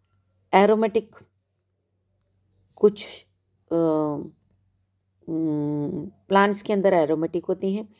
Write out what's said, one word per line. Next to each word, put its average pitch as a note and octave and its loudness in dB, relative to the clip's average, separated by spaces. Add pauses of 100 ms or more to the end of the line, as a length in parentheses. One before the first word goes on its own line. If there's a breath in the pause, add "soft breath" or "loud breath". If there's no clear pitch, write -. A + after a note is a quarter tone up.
(540)
एरोमेटिक, G#3+ 2 (1600)
कुछ, - -2 (460)
अ, E3 -2 (1500)
हम्म, D3+ -4
प्लांट्स G3 0
के - -6
अंदर G3 2
एरोमेटिक E3 0
होती F#3+ -4
हैं, G#3+ -8 (120 soft breath)